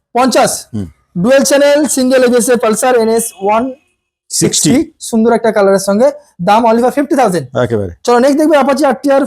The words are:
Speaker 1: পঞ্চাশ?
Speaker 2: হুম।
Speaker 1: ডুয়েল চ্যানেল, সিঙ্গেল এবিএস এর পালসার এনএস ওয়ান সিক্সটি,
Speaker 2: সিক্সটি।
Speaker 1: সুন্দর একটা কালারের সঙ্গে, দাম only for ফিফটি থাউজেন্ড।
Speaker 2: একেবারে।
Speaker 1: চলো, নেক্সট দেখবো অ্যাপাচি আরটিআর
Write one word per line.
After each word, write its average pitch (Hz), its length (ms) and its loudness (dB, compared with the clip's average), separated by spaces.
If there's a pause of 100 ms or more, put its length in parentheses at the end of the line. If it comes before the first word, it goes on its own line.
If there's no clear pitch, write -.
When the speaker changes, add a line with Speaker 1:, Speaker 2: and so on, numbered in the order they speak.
(160)
Speaker 1:
পঞ্চাশ? 254 340 2 (240)
Speaker 2:
হুম। 101 120 -6 (360)
Speaker 1:
ডুয়েল 262 280 2
চ্যানেল, 285 280 2 (180)
সিঙ্গেল 262 300 0
এবিএস 240 260 0
এর 233 120 0
পালসার 226 380 0
এনএস 220 240 -2 (200)
ওয়ান 220 180 0 (680)
সিক্সটি, - 400 -2
Speaker 2:
সিক্সটি। 311 400 -2
Speaker 1:
সুন্দর 226 280 0
একটা 226 180 -2
কালারের 196 320 2
সঙ্গে, 214 200 2 (400)
দাম 214 200 4
only 233 160 2
for 240 120 0
ফিফটি 285 240 -2
থাউজেন্ড। 175 260 -2 (180)
Speaker 2:
একেবারে। 104 280 -4 (140)
Speaker 1:
চলো, 240 160 2
নেক্সট 277 180 2
দেখবো 311 180 2
অ্যাপাচি 269 320 0
আরটিআর 277 360 0